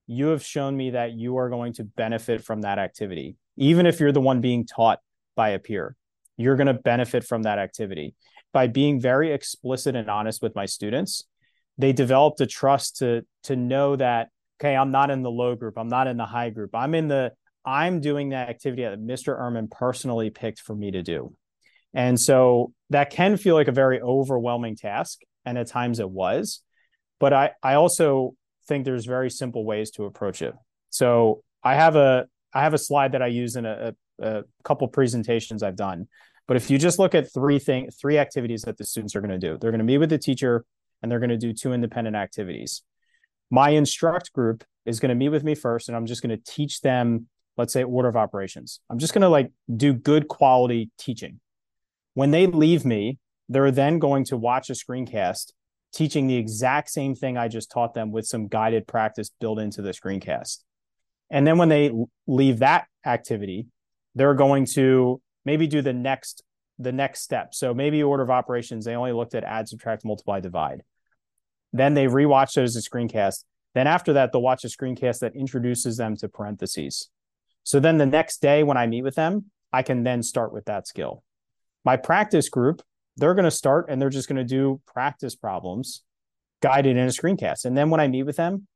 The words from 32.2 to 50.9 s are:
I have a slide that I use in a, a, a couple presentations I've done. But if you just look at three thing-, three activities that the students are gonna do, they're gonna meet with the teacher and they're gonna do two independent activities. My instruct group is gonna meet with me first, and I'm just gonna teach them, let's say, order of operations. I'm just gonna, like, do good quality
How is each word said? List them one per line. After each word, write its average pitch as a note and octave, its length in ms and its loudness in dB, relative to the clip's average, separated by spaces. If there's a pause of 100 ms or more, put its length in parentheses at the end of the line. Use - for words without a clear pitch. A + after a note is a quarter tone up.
I C3+ 100 0
have D#3 100 2
a D3 40 2
slide C#3 360 0
that C3 80 -2
I B2+ 60 0
use A#2+ 280 -4
in A#2 100 -6
a, A2 280 -8 (260)
a, A2 200 -4
a G2+ 40 -8 (200)
couple C#3 260 -2
presentations A#2 720 -2
I've F#2+ 140 -4
done. F#2+ 320 -8 (380)
But B2+ 100 2
if A#2+ 120 -2
you C#3 80 4
just E3+ 220 2
look F#3 160 4
at D#3 180 2
three C#3+ 260 2
thing-, C3 320 -2
three D3 260 0
activities A#2 460 -2
that A2 140 -10
the - 60 -14
students G#2+ 320 -8
are G2+ 60 -4
gonna G2 160 -4
do, F2 200 -4
they're A2+ 140 -2
gonna A2+ 140 0
meet C3 140 4
with D#3 100 4
the D#3 80 2
teacher B2 480 0 (360)
and A2+ 80 -6
they're A#2+ 120 -2
gonna A#2+ 160 0
do A#2 160 -4
two B2+ 180 -6
independent A2+ 460 -4
activities. F2+ 680 -8 (640)
My C3+ 200 6
instruct D#3 640 0
group A#2 320 -2 (200)
is A#2 140 -4
gonna B2+ 160 0
meet C3+ 140 0
with D3+ 160 0
me D3+ 100 0
first, A#2 320 -4
and A#2+ 80 -8
I'm A#2 100 -4
just A#2 160 -8
gonna A2+ 140 -4
teach - 460 -8
them, A#2+ 460 0 (280)
let's A#2+ 160 -2
say, B2+ 120 0
order B2 260 0
of A2+ 80 0
operations. G2 720 -4
I'm A#2 100 -6
just D#3+ 140 -2
gonna, G3 160 6
like, C#3+ 220 4 (220)
do C3+ 200 4
good D3 340 2
quality B2 680 2